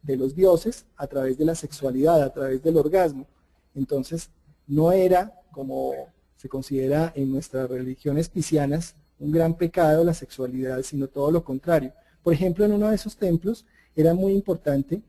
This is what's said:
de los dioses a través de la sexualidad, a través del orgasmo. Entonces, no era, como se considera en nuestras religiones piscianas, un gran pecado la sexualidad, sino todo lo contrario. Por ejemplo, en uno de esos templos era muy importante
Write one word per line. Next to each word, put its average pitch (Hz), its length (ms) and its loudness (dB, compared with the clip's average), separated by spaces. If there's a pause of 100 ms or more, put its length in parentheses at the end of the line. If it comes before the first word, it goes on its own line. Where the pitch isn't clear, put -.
de 139 140 -4
los 135 180 -4
dioses 185 520 2 (100)
a 143 100 -8
través 131 320 -4
de 151 60 2
la 165 100 2
sexualidad, 143 680 2
a 135 100 -2
través 131 300 -4
del 160 140 2
orgasmo. 151 500 2 (480)
Entonces, 139 560 -6 (360)
no 151 260 2
era, 185 480 2 (120)
como 135 400 -6 (440)
se - 120 -16
considera 135 680 -2
en 135 160 -2
nuestras 131 400 -6
religiones 131 580 -4
piscianas, 156 680 -2 (220)
un 147 120 -6
gran 165 260 2
pecado 165 460 2
la 170 120 2
sexualidad, 131 680 -6
sino 135 260 -6
todo 143 220 -2
lo 165 140 0
contrario. 139 480 -2 (300)
Por 170 120 2
ejemplo, 180 300 0
en 208 80 2
uno 208 160 0
de 214 80 2
esos - 200 -8
templos 185 480 -2 (300)
era 160 200 4
muy 190 180 0
importante 170 760 -2